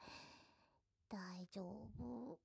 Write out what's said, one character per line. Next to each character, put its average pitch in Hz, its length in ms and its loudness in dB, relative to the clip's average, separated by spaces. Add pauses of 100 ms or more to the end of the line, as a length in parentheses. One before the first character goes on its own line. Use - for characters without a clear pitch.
(1080)
大 185 380 0
丈 202 500 0
夫。 240 480 2